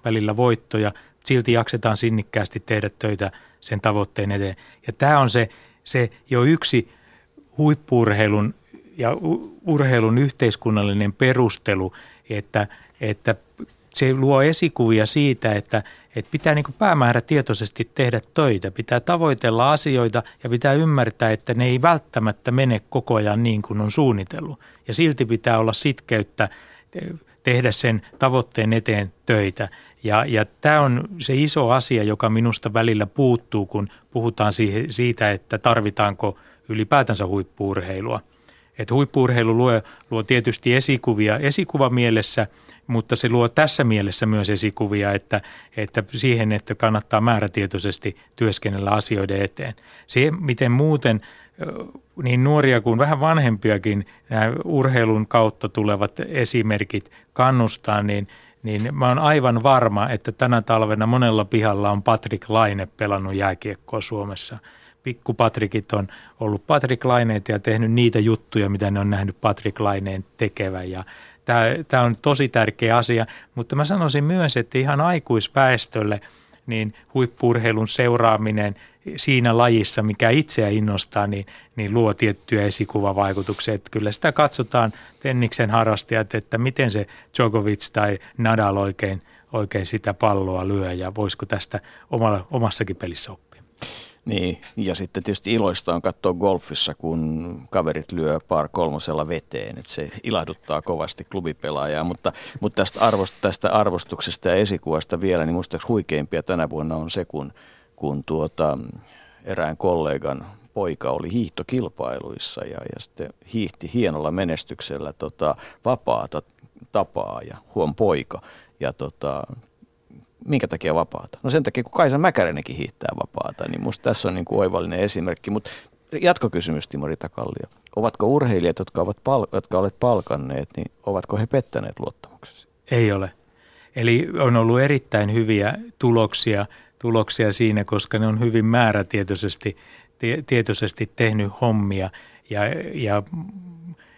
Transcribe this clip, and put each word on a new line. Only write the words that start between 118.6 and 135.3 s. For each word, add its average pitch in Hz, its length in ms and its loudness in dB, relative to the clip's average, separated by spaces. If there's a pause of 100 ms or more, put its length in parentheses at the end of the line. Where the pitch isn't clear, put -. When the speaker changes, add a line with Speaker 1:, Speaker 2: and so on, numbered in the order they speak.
Speaker 2:
Ja 67 120 -6
tota, 69 500 -8 (1040)
minkä 143 220 0
takia - 260 -4
vapaata? - 480 -6
No 123 80 -4
sen 147 120 2
takia, 123 200 -4
kun - 100 -12
Kaisa 143 260 2
Mäkäränenkin 87 580 0
hiihtää - 400 -8
vapaata, - 520 -8
niin 50 140 -8
musta - 200 -8
tässä 110 260 0
on 92 60 -4
niinku 90 240 -4
oivallinen 87 420 -2
esimerkki. 92 500 -4
Mut 104 180 -6 (540)
jatkokysymys, 87 640 0
Timo 71 180 -8
Ritakallio. - 640 -10 (260)
Ovatko 107 300 0
urheilijat, 113 520 2
jotka - 220 -6
ovat 95 240 -2
pal-, 135 280 0
jotka 95 260 -2
olet 95 220 0
palkanneet, 71 760 -2
niin 82 100 -8 (200)
ovatko 98 300 -4
he 107 100 0
pettäneet 60 520 -4
luottamuksesi? - 680 -14 (220)
Speaker 1:
Ei 117 220 2
ole. 95 180 -4 (640)
Eli 120 320 2 (120)
on 123 160 4
ollut 117 240 4
erittäin 135 520 0